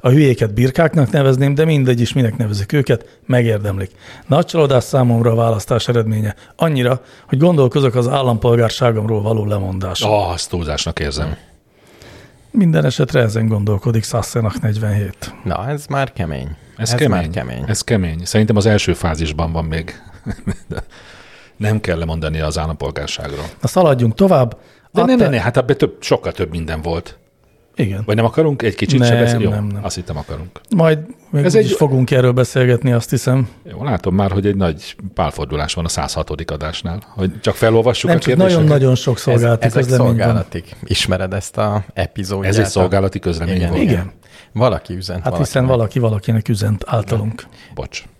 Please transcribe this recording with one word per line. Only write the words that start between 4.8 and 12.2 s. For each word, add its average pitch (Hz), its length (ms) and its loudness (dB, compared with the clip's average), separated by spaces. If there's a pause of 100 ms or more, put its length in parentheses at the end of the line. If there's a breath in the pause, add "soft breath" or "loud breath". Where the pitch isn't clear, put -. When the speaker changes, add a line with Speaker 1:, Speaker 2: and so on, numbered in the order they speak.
Speaker 1:
számomra 120 460 2
a 113 40 2
választás 113 540 0
eredménye. 110 460 0 (220 loud breath)
Annyira, 131 440 0 (280 loud breath)
hogy 135 100 0
gondolkozok 139 560 4
az 123 140 0
állampolgárságomról 117 1120 2
való 110 240 0
lemondáson." 95 640 -4
Speaker 2:
Ah, 101 200 2
azt 85 200 -8
túlzásnak 82 500 -4
érzem. 73 360 -4 (1120 loud breath)